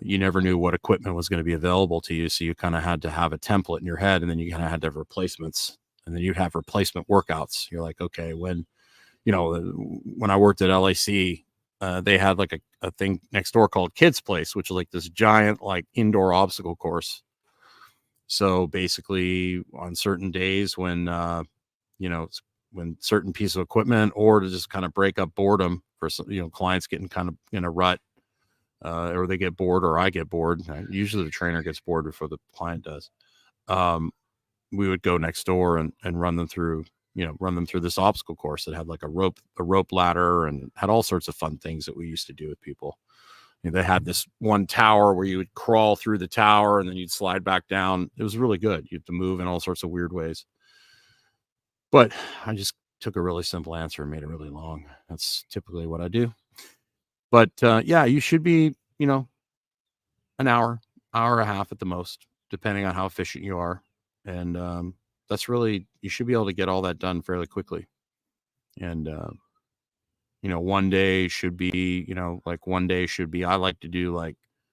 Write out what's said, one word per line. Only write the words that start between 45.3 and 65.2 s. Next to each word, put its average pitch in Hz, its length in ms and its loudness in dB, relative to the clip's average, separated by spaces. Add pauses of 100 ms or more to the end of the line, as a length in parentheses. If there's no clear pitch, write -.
would 92 160 -8
crawl 110 420 4
through 107 220 -2
the 92 100 -6
tower 104 500 6
and 92 100 -2
then 92 80 -8
you'd 90 140 -8
slide 95 320 -2
back 92 240 0
down. 92 500 0
It 110 60 -6
was 107 140 -4
really 117 220 2
good. 92 320 -2
You 85 80 -10
had - 80 -20
to 87 60 -10
move 92 280 -2
in 90 60 -4
all 90 140 -2
sorts 90 220 -6
of 87 80 -6
weird 87 220 -6
ways. 82 320 -8 (1500)
But 120 180 10 (340)
I 110 80 -4
just 98 200 -6 (260)
took 107 160 -8
a 92 60 -2
really 87 220 -2
simple 82 320 -8
answer 80 280 -8
and 73 80 -6
made 76 120 -8
it 76 40 -12
really 78 220 -12
long. 78 360 -12 (240)
That's - 400 -8
typically 87 380 -10
what 82 140 -6
I 87 60 -4
do. 117 260 -2 (960)
But, 113 200 10 (120)
uh, 113 220 6
yeah, 160 200 6
you 131 140 4
should 160 240 2
be, 160 320 6 (240)
you 147 80 2
know, 135 200 0 (1120)
an 135 80 2
hour, 117 340 2 (320)
hour 117 260 2
and 107 100 2
a 101 40 -2
half 98 180 -6
at - 80 -14
the 107 60 -6
most, 90 420 -8 (220)
depending 101 360 -4
on 90 100 -2
how 95 100 -2
efficient - 380 -8
you 95 140 -6
are. 87 260 -6 (420)
And, 87 320 -6
um, 87 380 -8 (340)